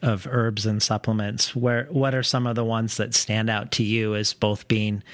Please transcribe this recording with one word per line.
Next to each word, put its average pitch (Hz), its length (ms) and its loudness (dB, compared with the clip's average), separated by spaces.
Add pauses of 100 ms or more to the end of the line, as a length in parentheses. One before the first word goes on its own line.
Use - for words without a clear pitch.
of 104 300 0
herbs 113 340 0
and 107 160 0
supplements, 107 720 0
where, 120 360 0
what 135 260 0
are 127 80 0
some 123 240 0
of 117 80 0
the 117 80 0
ones 113 320 0
that 117 180 -4
stand 110 360 2
out 107 220 -2
to 117 120 0
you 107 320 0
as 104 160 0
both 104 380 0
being 107 340 0 (100)